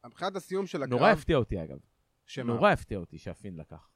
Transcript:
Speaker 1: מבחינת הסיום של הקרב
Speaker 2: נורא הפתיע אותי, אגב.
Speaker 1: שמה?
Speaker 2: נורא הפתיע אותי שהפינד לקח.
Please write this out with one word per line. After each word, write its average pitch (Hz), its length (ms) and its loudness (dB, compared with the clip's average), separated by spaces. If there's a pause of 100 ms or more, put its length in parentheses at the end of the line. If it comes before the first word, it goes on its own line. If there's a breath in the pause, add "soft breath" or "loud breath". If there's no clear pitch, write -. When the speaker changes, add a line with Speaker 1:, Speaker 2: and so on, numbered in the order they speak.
Speaker 1:
מבחינת 190 300 -6
הסיום 190 300 -4
של 170 180 -4
הקרב 127 100 -2
Speaker 2:
נורא 143 160 6
הפתיע 160 280 4
אותי, 101 260 0
אגב. 69 140 -10 (480)
Speaker 1:
שמה? 120 280 -4
Speaker 2:
נורא 170 180 4
הפתיע 117 260 -2
אותי 85 200 -10
שהפינד 90 420 -12
לקח. 78 360 -18